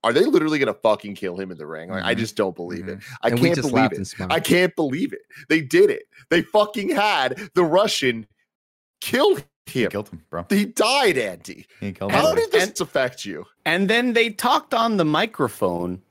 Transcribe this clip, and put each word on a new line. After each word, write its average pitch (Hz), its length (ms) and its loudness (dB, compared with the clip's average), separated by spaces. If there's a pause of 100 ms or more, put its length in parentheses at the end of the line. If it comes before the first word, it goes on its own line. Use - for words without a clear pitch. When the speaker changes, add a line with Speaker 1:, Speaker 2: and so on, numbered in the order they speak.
Speaker 1:
"Are 117 80 2
they 170 140 4
literally 156 320 2
gonna 117 160 0
fucking 104 400 0
kill 92 260 -8
him 95 100 -8
in 85 60 -12
the 76 100 -14
ring?" 80 240 -12
Like, 92 140 -6
I 117 80 0
Speaker 2:
Mm-hmm. 117 80 0
Speaker 1:
just 113 160 -6
don't 95 180 0
believe 87 340 -10
it. 95 100 -10
Speaker 2:
Mm-hmm. 123 240 -18
Speaker 1:
I 117 80 2
Speaker 3:
And 120 100 0
we 131 80 4
Speaker 1:
can't - 80 2
Speaker 3:
just 135 140 -2
Speaker 1:
believe 110 120 2
Speaker 3:
laughed 107 120 2
Speaker 1:
it. - 40 -8
Speaker 3:
and 95 80 -6
smiled. 92 260 -6
Speaker 1:
I 165 80 0
can't 180 360 2
believe 160 380 -2
it. - 80 -16 (260)
They 160 140 2
did 170 260 4
it. - 140 -2 (260)
They 170 140 2
fucking 208 480 0
had 196 640 0
the 180 100 4
Russian 147 640 0 (760)
kill 311 380 2 (260)
Speaker 2:
He 123 200 -2
Speaker 1:
him. 92 60 -2
Speaker 2:
killed 104 200 -8
him, 80 180 -18
bro. 85 220 -8
Speaker 1:
He 202 160 2
died, 233 500 2
Andy. 95 500 -8 (140)
Speaker 2:
He 101 120 -6
killed 98 200 -6
Speaker 1:
How 285 180 2
Speaker 2:
him. - 60 2
Speaker 1:
did 453 160 0
this 427 160 4
Speaker 4:
And - 140 -8
Speaker 1:
affect 131 420 -4
you? 87 220 -10 (180)
Speaker 4:
And 180 240 0
then 233 240 2
they 226 180 2
talked 269 440 0
on 226 240 2
the 170 80 4
microphone 104 1040 -2